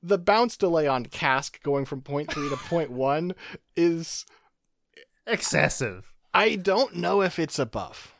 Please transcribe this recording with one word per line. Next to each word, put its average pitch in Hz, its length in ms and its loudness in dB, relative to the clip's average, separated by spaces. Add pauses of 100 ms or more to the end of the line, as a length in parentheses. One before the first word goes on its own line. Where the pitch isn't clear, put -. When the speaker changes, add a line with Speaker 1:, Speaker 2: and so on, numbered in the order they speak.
Speaker 1:
the 190 160 2
bounce 220 380 4
delay 165 320 2
on 127 200 0
Cask - 540 -2
going 139 220 0
from 135 180 -8
point 143 300 -6
three 143 180 -4
to 139 60 -2
point 165 360 -2
Speaker 2:
<laughs> 131 200 0
Speaker 1:
one 175 240 -2 (400)
is 170 500 0 (1000)
Speaker 2:
excessive. - 840 -2 (220)
Speaker 1:
I 220 220 4
don't 196 400 0
know 175 260 2
if 180 180 0
it's 151 200 -2
a 135 60 0
buff. - 540 -10